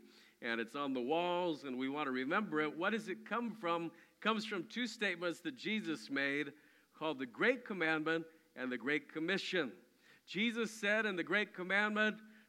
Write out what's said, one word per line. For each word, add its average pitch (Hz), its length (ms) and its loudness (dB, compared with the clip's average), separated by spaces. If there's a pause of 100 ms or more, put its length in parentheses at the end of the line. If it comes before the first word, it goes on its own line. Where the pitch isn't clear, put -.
(420)
and 117 180 0
it's 113 160 -4
on 143 180 0
the 127 60 0
walls, 165 640 2
and 131 120 -4
we 131 120 0
want 143 180 0
to 131 60 0
remember 151 480 2
it. 147 180 0
What 185 120 2
does 214 180 -2
it - 200 -8
come 233 220 -2
from? 170 360 -2
It - 340 -14
comes 214 240 2
from 208 240 -4
two 247 180 -2
statements 175 540 -2
that 135 160 -4
Jesus 165 520 -2
made 139 440 0 (440)
called 151 220 -2
the 131 80 -4
Great 202 400 2
Commandment 160 580 2 (300)
and 127 160 -4
the 123 80 -2
Great 147 340 -2
Commission. 165 600 0 (540)
Jesus 220 440 0
said 214 360 2
in 196 100 0
the 170 80 0
Great 208 280 0
Commandment 208 600 2 (340)